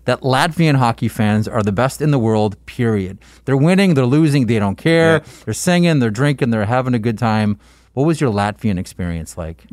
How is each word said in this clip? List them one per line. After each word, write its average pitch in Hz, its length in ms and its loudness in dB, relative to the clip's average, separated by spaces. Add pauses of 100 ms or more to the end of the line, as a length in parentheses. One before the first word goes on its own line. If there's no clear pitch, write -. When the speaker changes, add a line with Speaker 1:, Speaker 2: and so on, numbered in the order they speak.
Speaker 1:
that 123 160 -2
Latvian 151 540 0
hockey 120 320 0
fans 107 400 0
are 110 160 -2
the 104 80 -2
best 123 280 -2
in 151 120 0
the 139 80 2
world, 110 480 -2
period. 101 500 -4 (280)
They're 139 120 0
winning, 180 380 4
they're 131 100 2
losing, 143 400 2
they 110 140 0
don't 101 180 -2
care. 165 360 2
Speaker 2:
Yeah. 151 60 2 (260)
Speaker 1:
They're 110 100 -6
singing, 175 420 2
they're 117 140 0
drinking, 131 400 0
they're 107 140 0
having 123 280 0
a 117 60 0
good 110 180 -2
time. 107 400 0 (360)
What 131 120 -2
was 160 160 0
your 127 100 0
Latvian 101 460 -2
experience 85 580 -8
like? 80 380 -12